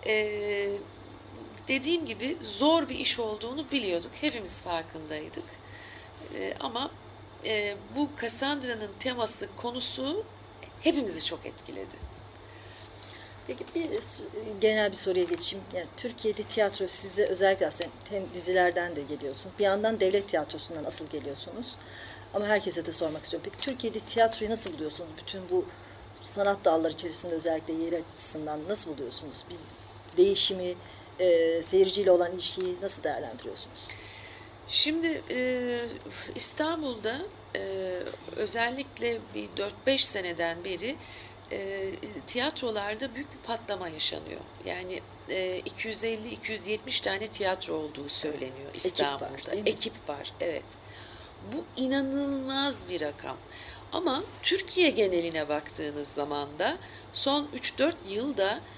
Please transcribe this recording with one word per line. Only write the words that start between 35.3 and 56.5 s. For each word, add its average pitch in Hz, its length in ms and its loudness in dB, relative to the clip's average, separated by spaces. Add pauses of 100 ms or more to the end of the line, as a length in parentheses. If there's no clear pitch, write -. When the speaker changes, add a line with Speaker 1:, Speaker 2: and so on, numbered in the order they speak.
Speaker 1:
e, 247 480 2 (560)
İstanbul'da, 269 840 2 (380)
e, 196 40 0 (760)
özellikle 233 840 0 (160)
bir 208 220 -4
dört 202 300 -2
beş 269 180 8
seneden 170 600 0
beri, 196 320 -2 (560)
e, 196 380 -4 (360)
tiyatrolarda 226 880 -2
büyük 277 180 -8
bir - 140 -16
patlama 208 420 -4
yaşanıyor. 156 520 -2 (260)
Yani, 180 340 -4 (280)
e, 185 360 0
iki - 240 -6
yüz 220 160 -2
elli, 226 240 -2
iki 220 240 -6
yüz 190 160 -4
yetmiş 214 320 0
tane 202 260 0
tiyatro 185 480 0
olduğu 147 340 -6
söyleniyor 139 640 -4
Speaker 2:
Evet. - 120 4
Ekip - 140 2
var, 143 160 4
Speaker 1:
İstanbul'da. 135 360 -6
Speaker 2:
değil 208 120 -2
mi? 214 60 6
Speaker 1:
Ekip - 380 -4
var, 143 320 -6
evet. 151 240 -2 (880)
Bu 320 300 -6
inanılmaz 269 1040 2
bir 175 120 -2
rakam. 143 360 -4 (560)
Ama 330 300 2 (200)
Türkiye 359 480 4
geneline 170 580 4
baktığınız 147 600 -2
zaman 143 400 -2 (100)